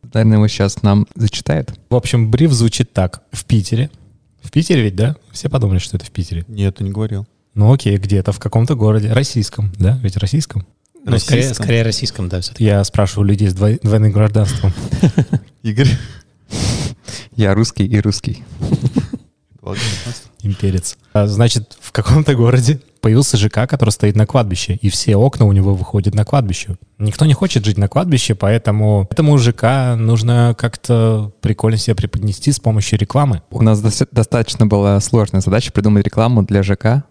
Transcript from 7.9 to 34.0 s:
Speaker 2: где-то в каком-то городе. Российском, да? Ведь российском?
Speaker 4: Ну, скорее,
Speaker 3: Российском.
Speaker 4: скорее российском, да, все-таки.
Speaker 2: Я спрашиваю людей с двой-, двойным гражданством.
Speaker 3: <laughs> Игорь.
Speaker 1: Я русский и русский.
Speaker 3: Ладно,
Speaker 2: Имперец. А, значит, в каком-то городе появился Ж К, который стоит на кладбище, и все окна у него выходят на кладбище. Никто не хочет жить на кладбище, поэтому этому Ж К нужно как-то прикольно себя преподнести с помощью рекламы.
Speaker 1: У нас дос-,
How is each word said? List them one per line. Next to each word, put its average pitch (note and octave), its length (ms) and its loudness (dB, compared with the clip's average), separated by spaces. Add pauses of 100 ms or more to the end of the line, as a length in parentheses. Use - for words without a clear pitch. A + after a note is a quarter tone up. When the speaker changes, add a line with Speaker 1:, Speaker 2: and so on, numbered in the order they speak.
Speaker 2:
где-то G2 360 0
в - 80 -6
каком-то A#2 340 0
городе. G#2+ 380 0
Российском, A2 680 -2
да? A2 240 2
Ведь F#2+ 140 -4
российском? G2+ 500 -4 (380)
Speaker 4:
Ну, C3 160 0
скорее, - 220 0
Speaker 3:
Российском. C3 220 -4
Speaker 4:
скорее A#2 200 2
российском, G#2 440 -4
да, F2+ 120 -4
все-таки. - 240 -4
Speaker 2:
Я G2+ 180 4
спрашиваю G2+ 460 0
людей G2+ 200 2
с F2+ 60 0
двой-, G#2 300 0
двойным G#2+ 260 4
гражданством. G#2 600 0 (440)
Speaker 3:
<laughs> - 460 -4
Игорь. A2+ 280 2 (1500)
Speaker 1:
Я G2 180 2
русский G#2+ 320 0
и G#2 140 2
русский. - 420 -4 (1160)
Speaker 3:
Ладно, F#2+ 200 -10 (640)
Speaker 2:
Имперец. F#2+ 520 -2 (160)
А, G#2 160 2
значит, G#2+ 520 0
в - 120 -20
каком-то C#3+ 420 2
городе A#2 460 2 (200)
появился A2+ 360 2
Ж G#2 120 2
К, A2+ 200 -2
который A#2 220 0
стоит G#2 260 0
на G#2+ 100 4
кладбище, G2 560 -2
и G2 80 2
все - 240 0
окна A#2 320 2
у G2+ 60 4
него G2 240 2
выходят G2 400 -2
на G#2+ 80 2
кладбище. G#2 540 -2 (200)
Никто G#2+ 280 0
не D3+ 80 4
хочет B2 300 -2
жить G#2 140 0
на G2+ 80 2
кладбище, C#3+ 480 -2
поэтому G#2 720 0
этому D3 300 2
Ж A#2+ 140 2
К B2+ 440 0
нужно A#2 640 2
как-то A2+ 720 0 (120)
прикольно A2 360 0
себя - 160 -2
преподнести - 560 -4
с - 80 -2
помощью G#2+ 400 0
рекламы. B2+ 440 0 (100)
Speaker 1:
У - 100 -2
нас G#2+ 180 4
дос-, A2 300 -2